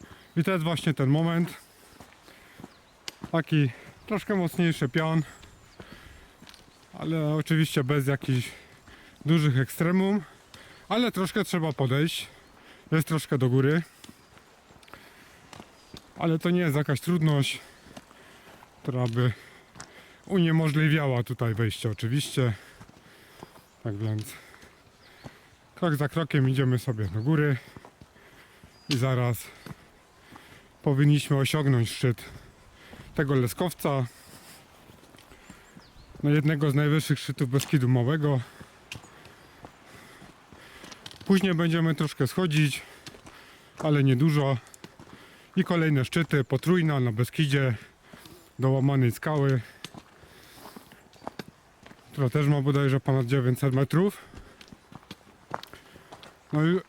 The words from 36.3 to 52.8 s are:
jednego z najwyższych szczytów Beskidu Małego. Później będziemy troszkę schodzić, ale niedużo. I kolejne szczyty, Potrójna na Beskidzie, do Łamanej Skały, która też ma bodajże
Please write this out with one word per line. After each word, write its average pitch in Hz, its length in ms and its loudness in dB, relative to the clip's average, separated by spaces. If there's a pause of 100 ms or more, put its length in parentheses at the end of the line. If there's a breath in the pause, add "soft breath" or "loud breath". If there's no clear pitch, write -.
jednego 147 400 2
z 131 40 0
najwyższych 147 440 2
szczytów 139 320 -6
Beskidu 131 380 0
Małego. 131 520 2 (2750 loud breath)
Później 190 300 2
będziemy 165 400 2
troszkę 143 320 -2
schodzić, 151 560 0 (960 loud breath)
ale 147 260 2
niedużo. 139 520 2 (1000 loud breath)
I 190 80 2
kolejne 156 400 2
szczyty, 151 400 0
Potrójna 156 560 0
na 123 120 0
Beskidzie, 135 640 0 (840 loud breath)
do 131 120 2
Łamanej 135 420 2
Skały, 139 480 0 (2500 loud breath)
która 131 180 0
też 151 160 2
ma 143 160 4
bodajże 139 380 2